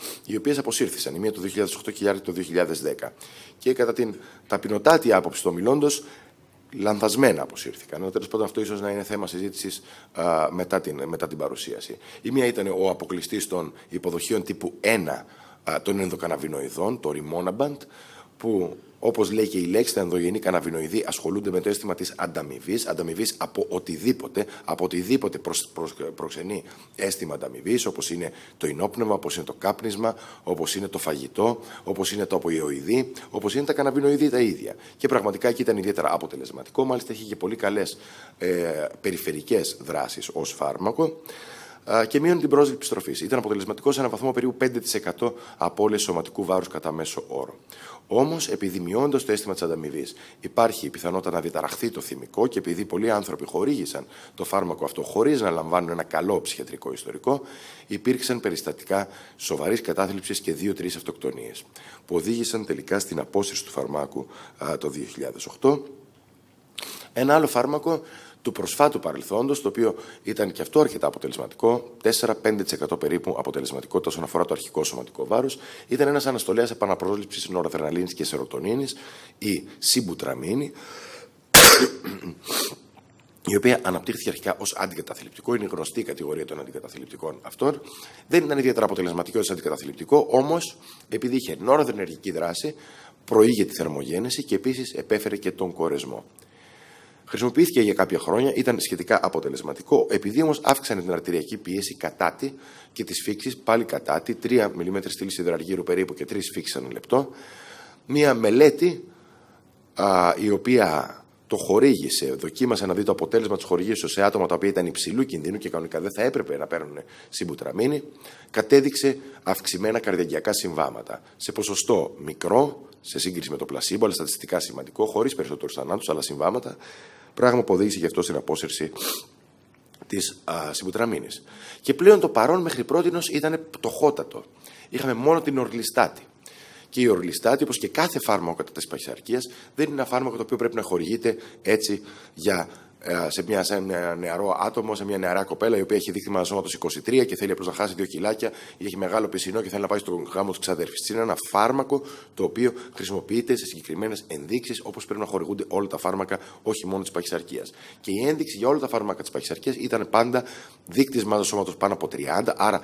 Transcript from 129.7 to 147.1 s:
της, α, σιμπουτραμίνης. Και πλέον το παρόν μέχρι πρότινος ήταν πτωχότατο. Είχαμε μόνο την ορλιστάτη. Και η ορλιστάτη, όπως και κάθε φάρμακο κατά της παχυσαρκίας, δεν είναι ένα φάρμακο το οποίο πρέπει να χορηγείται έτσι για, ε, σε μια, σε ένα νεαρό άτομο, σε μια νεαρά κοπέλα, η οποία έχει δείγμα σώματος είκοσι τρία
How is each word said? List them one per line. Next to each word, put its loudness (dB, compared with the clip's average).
της, -4
α, -4
σιμπουτραμίνης. -2
Και 2
πλέον 10
το 4
παρόν 6
μέχρι -2
πρότινος 2
ήταν 0
πτωχότατο. 0
Είχαμε 0
μόνο 4
την 0
ορλιστάτη. 0
Και 0
η 6
ορλιστάτη, 4
όπως -2
και -2
κάθε 0
φάρμακο 2
κατά -6
της -10
παχυσαρκίας, -4
δεν 2
είναι -2
ένα 0
φάρμακο 0
το -4
οποίο -2
πρέπει 0
να -2
χορηγείται 0
έτσι 2
για, 0
ε, 0
σε -4
μια, 2
σε 0
ένα -2
νεαρό -2
άτομο, -2
σε -8
μια -2
νεαρά 0
κοπέλα, 0
η 2
οποία 2
έχει -2
δείγμα -2
σώματος -2
είκοσι -6
τρία 4